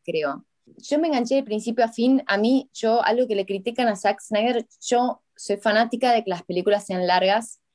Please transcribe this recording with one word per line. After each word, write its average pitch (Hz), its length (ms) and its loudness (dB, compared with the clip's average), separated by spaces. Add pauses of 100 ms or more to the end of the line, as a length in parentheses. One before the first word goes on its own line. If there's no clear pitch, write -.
creo. 151 420 -4 (320)
Yo - 200 -2
me 330 120 0
enganché 247 260 0
de 269 80 0
principio 226 400 -2
a 226 60 2
fin. 254 360 2
A 196 120 0
mí, 254 360 2
yo, 226 300 0
algo 240 240 2
que 220 80 -4
le 196 100 -2
critican 226 440 -4
a 202 80 -2
Zack 208 240 -2
Snyder, 233 440 -2 (140)
yo 247 420 0 (140)
soy - 220 -4
fanática 233 560 2
de 220 100 2
que 190 60 -6
las 175 140 -6
películas 190 420 0
sean 185 200 -2
largas. 190 540 0 (160)